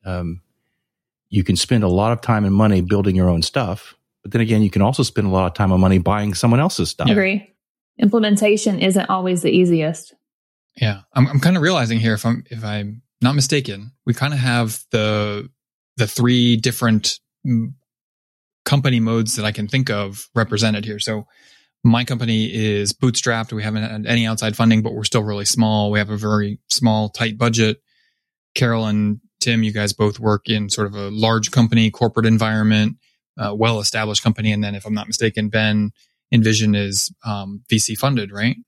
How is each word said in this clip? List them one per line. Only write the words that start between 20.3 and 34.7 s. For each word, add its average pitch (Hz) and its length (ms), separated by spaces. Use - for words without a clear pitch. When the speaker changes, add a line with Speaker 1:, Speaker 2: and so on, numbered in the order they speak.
Speaker 3:
represented 107 500
here. 104 140
So 107 280
my 117 220
company 113 480
is 104 400
bootstrapped. 117 600
We 107 100
haven't 107 200
had 107 240
any 117 200
outside 110 300
funding, 113 260
but 110 100
we're 107 120
still 110 180
really 101 240
small. 107 440
We 104 80
have 104 120
a 107 80
very 104 400
small, 107 400
tight 110 300
budget. 113 420
Carol 113 320
and 104 340
Tim, 117 220
you 107 100
guys 104 220
both 104 260
work 107 300
in 107 180
sort 104 180
of 101 80
a 101 140
large 110 420
company, 113 400
corporate 113 360
environment, 107 720
uh, 104 180
well-established 110 680
company. 110 300
And 104 100
then 101 120